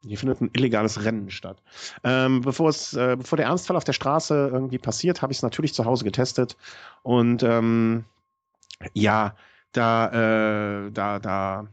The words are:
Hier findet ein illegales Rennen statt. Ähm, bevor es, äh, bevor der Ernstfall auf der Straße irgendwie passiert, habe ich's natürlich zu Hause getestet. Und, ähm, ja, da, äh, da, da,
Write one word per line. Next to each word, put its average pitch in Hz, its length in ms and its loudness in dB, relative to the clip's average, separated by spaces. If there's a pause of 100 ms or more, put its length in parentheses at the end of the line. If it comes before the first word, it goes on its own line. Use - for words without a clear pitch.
Hier 104 120 -8
findet 131 240 -2
ein 117 100 -2
illegales 110 520 0
Rennen 107 260 -2
statt. 95 320 -14 (400)
Ähm, 131 400 2
bevor 139 260 2
es, - 240 -2
äh, 127 240 2
bevor 127 220 -4
der 135 80 2
Ernstfall 180 300 0
auf 156 80 -2
der 139 100 -2
Straße 143 580 0
irgendwie 127 260 -2
passiert, 170 440 -2
habe 135 100 -2
ich's - 100 -6
natürlich 135 300 -2
zu 113 140 0
Hause 120 180 0
getestet. 123 540 -2 (440)
Und, 120 400 2
ähm, 113 600 2 (880)
ja, 104 420 2 (380)
da, 113 360 4 (760)
äh, 104 60 -10
da, 104 280 -2
da, 98 520 -4